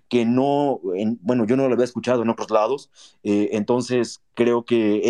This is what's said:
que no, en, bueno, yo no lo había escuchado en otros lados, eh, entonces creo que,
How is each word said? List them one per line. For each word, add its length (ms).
que 160
no, 560
en, 260
bueno, 240
yo 100
no 120
lo 60
había 100
escuchado 400
en 40
otros 220
lados, 400
eh, 300
entonces 680
creo 300
que, 320